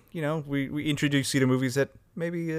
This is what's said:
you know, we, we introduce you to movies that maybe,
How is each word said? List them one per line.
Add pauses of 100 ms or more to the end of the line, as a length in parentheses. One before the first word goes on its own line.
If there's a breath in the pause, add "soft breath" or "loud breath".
(120)
you
know,
we,
we
introduce
you
to
movies
that (260)
maybe,